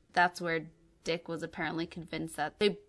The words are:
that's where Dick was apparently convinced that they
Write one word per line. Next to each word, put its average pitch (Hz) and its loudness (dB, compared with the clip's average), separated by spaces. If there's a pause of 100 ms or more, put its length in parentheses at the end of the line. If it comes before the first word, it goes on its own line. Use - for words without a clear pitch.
(140)
that's 180 4
where 165 0 (420)
Dick 165 -2
was 165 -4
apparently 165 -2
convinced 160 -6
that 151 -2
they 208 4